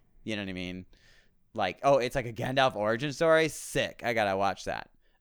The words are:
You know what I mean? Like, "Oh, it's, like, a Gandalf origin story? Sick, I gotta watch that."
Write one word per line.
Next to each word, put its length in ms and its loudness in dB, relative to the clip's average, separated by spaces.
You 120 -6
know 60 -6
what 80 -8
I 40 -8
mean? 320 -10
Like, 300 -2
"Oh, 160 6
it's, 160 -2
like, 100 -4
a 80 -10
Gandalf 420 0
origin 380 0
story? 360 4
Sick, 540 -4
I 100 0
gotta 220 2
watch 300 0
that." 240 -8